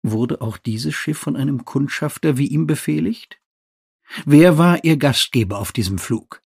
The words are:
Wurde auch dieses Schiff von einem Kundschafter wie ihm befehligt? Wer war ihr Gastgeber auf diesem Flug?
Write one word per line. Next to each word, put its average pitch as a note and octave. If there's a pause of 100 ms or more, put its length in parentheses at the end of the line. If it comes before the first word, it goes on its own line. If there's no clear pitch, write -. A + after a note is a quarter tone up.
Wurde A2+
auch A2
dieses A#2+
Schiff D3+
von C#3
einem C3+
Kundschafter C#3+
wie C#3+
ihm D3+
befehligt? D3+ (840)
Wer D3+
war F3
ihr D#3+
Gastgeber A#2
auf F#2+
diesem G2
Flug? -